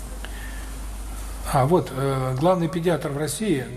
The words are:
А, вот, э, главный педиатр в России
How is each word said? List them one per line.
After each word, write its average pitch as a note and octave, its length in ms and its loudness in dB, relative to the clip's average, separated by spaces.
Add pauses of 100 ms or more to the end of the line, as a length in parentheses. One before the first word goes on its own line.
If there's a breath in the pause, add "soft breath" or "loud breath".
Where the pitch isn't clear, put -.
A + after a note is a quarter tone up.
(1500 loud breath)
А, C3+ 120 6
вот, E3 280 4
э, C3 440 0
главный E3+ 300 4
педиатр E3 420 0
в C#3 60 -4
России D3+ 480 0 (120)